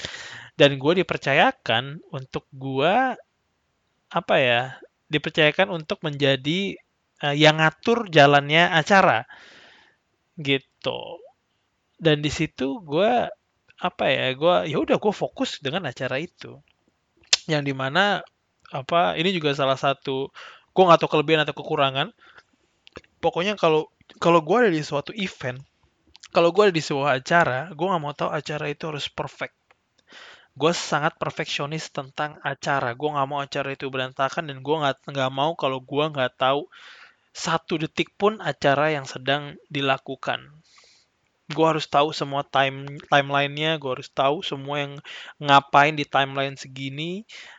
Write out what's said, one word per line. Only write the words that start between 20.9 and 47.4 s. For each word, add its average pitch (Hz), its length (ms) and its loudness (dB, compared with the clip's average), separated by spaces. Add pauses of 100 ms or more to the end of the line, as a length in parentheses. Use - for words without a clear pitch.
tahu 156 160 2
kelebihan 156 240 2
atau 147 80 -8
kekurangan. 143 640 -2 (1040)
Pokoknya 185 400 -2
kalau, 156 320 2 (300)
kalau 170 180 6
gua 190 260 2
ada 202 40 4
di 160 120 0
suatu 143 320 -6
event, 143 440 -8 (720)
kalau 170 240 2
gua 208 160 6
ada 175 40 0
di 156 80 -2
sebuah 139 360 -2
acara, 151 560 0
gua 180 200 -4
nggak 165 80 -2
mau 143 120 -8
tahu 175 160 -4
acara 151 400 -6
itu 160 200 -8
harus 147 200 -8
perfect. - 440 -10 (1040)
Gua 156 160 2
sangat 156 440 -2
perfeksionis 156 720 -6
tentang 147 560 -8
acara. 139 480 -2
Gua 147 240 -4
nggak 135 120 0
mau 143 120 -4
acara 139 320 -6
itu 135 160 -8
berantakan, 131 560 -4
dan 135 160 -12
gua 147 240 0
nggak, 135 100 0 (220)
nggak 131 160 -2
mau 151 240 -2
kalau 135 240 -2
gua 147 320 -2
nggak 127 240 -4
tahu 135 320 0 (600)
satu - 480 -4
detik 160 400 -4
pun 208 240 0
acara 147 480 2
yang 139 160 -4
sedang 143 480 -4 (160)
dilakukan. 135 800 -4 (1040)
Gua 160 180 4
harus 151 140 -4
tahu 147 240 2
semua 143 320 -6
time-, 139 640 -2
timelinenya, 143 720 0
gua 135 180 -6
harus - 140 -14
tahu 147 320 0
semua 143 400 -6
yang 143 160 -10 (400)
ngapain 143 560 6
di 147 80 -4
timeline 135 560 -2
segini, 139 640 -10 (360)